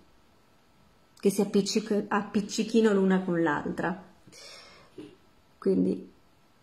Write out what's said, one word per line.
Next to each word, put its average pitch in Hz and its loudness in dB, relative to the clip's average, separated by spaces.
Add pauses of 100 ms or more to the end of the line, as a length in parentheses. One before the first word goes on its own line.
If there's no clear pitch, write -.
(1200)
che 202 2
si 196 0
appiccic-, 202 0
appiccichino 214 0
l'una 190 4
con 175 0
l'altra. 170 -2 (1500)
Quindi - 0 (520)